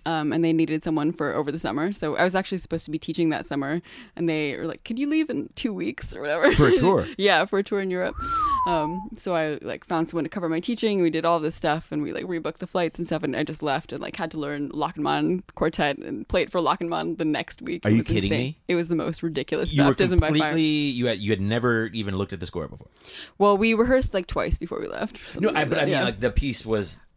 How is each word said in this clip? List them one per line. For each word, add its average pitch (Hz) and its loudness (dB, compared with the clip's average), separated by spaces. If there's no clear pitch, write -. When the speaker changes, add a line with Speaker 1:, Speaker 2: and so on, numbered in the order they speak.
Speaker 1:
um, 156 0
and 165 2
they 165 4
needed 156 0
someone 156 0
for 143 -2
over 143 0
the 156 -4
summer. 156 -2
So 151 -4
I - 2
was 185 2
actually 190 -2
supposed - -6
to 151 -10
be 160 -4
teaching 165 0
that - -2
summer, 143 -2
and 170 -2
they 151 -2
were - -6
like, - -10
"Could 233 -6
you 285 0
leave 311 2
in 285 -4
two 220 -4
weeks - -6
or - -10
whatever?" 151 4
Speaker 2:
For 147 8
a - 6
tour? 185 4
Speaker 1:
<laughs> - -14
Yeah, 190 4
for 202 -2
a 202 2
tour 202 -2
in 190 -2
Europe. 180 -2
Um, 170 0
so 185 -4
I, 156 0
like, 104 -8
found 165 0
someone 170 -2
to 165 -6
cover 175 -4
my 165 0
teaching. 208 0
We 170 4
did 160 -2
all 170 4
this 156 -2
stuff, 160 -2
and 151 -2
we, 85 -4
like, - -6
rebooked 165 -6
the 185 -8
flights 170 -2
and 170 -4
stuff, 156 -2
and 139 -2
I 147 0
just 156 -6
left 147 -2
and, 139 -8
like, - -10
had 165 -4
to 160 -8
learn 143 -4
Lachenmann 151 0
Quartet 151 0
and - -10
play 185 2
it - -4
for 185 0
Lachenmann 165 -2
the 165 -2
next - -2
week. 175 -8
Speaker 2:
Are 107 4
Speaker 1:
It 107 8
Speaker 2:
you - 6
Speaker 1:
was - -2
Speaker 2:
kidding 110 0
Speaker 1:
insane. 139 0
Speaker 2:
me? 139 -4
Speaker 1:
It 175 2
was 170 0
the 175 0
most 160 -2
ridiculous 156 -2
Speaker 2:
You 143 4
were 139 6
Speaker 1:
baptism 175 4
by 151 4
fire. 151 4
Speaker 2:
completely, 156 2
you 120 0
had, 110 0
you 104 0
had 95 2
never 113 2
even 101 -4
looked 98 -2
at 85 -8
the 90 -6
score 80 -6
before. - -16
Speaker 1:
Well, 202 6
we 226 6
rehearsed, 247 4
like, 185 0
twice - -2
before - -8
we - -6
left - -6
or - -14
Speaker 2:
No, 208 4
Speaker 1:
something 185 2
Speaker 2:
I, - 4
Speaker 1:
like 143 0
Speaker 2:
but 165 0
Speaker 1:
that, 151 2
Speaker 2:
I 143 2
mean, 147 2
Speaker 1:
yeah. 135 2
Speaker 2:
like, 113 -2
the 120 2
piece 135 0
was 104 -2